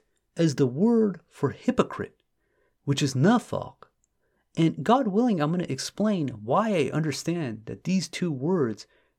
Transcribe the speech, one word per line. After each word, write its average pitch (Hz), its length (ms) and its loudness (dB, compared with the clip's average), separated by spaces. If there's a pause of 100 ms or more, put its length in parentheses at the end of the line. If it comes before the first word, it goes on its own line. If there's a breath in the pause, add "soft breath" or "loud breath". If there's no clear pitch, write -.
(360)
as 160 200 2
the 139 100 4
word 202 540 2 (100)
for 135 220 -4
hypocrite, - 680 -2 (680)
which 139 180 0
is 131 100 0
nafaq. 185 600 2 (840)
And 160 260 2
God 240 240 4
willing, 202 320 2
I'm 151 120 0
gonna 180 180 -2
explain 170 600 -2 (140)
why 180 260 0
I 165 220 0
understand 151 760 -4
that - 180 -12
these 180 240 0
two 175 240 -4
words 135 560 -2 (320)